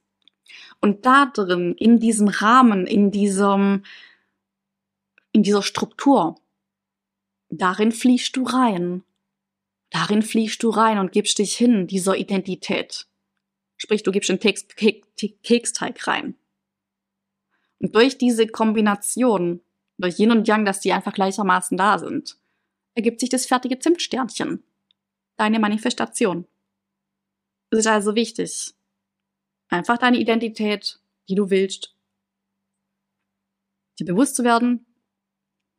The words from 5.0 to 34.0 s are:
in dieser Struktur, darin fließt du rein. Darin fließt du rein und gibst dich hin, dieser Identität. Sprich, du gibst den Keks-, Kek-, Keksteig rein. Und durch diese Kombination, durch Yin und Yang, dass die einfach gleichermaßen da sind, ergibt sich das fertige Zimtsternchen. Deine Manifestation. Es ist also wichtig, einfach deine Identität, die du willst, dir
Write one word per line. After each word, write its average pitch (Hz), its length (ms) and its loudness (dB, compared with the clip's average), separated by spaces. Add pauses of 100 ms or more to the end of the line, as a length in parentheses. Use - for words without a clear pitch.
in 214 120 4
dieser 202 200 2
Struktur, - 760 0 (1120)
darin 190 420 0
fließt 247 440 0
du 262 80 -4
rein. 196 600 -2 (840)
Darin 208 320 0
fließt 220 400 -2
du 233 80 0
rein 214 300 2
und 185 120 -4
gibst - 280 0
dich 196 160 -2
hin, 233 320 2
dieser 190 300 -2
Identität. - 920 -6 (680)
Sprich, - 260 -4
du 202 80 -2
gibst 196 180 -2
den 185 100 -2
Keks-, - 360 -4
Kek-, - 300 0 (380)
Keksteig - 640 -2
rein. - 280 -6 (1400)
Und - 160 -4
durch 254 220 4
diese 226 300 2
Kombination, 214 1120 0 (360)
durch 175 220 -4
Yin 220 120 4
und 220 160 2
Yang, 214 180 2
dass 190 140 -2
die 185 140 -2
einfach 190 200 -6
gleichermaßen 190 640 -2
da 190 220 2
sind, - 380 -10 (560)
ergibt 233 260 -2
sich 247 100 -4
das 247 160 -4
fertige 254 340 -2
Zimtsternchen. - 840 -4 (760)
Deine 220 220 2
Manifestation. 214 880 -2 (1200)
Es 220 100 2
ist 214 80 0
also 208 280 0
wichtig, 214 580 -6 (960)
einfach 180 280 -2
deine 247 200 2
Identität, 220 840 -2 (280)
die 190 80 -4
du 196 140 0
willst, 196 440 -2 (2000)
dir 160 60 -8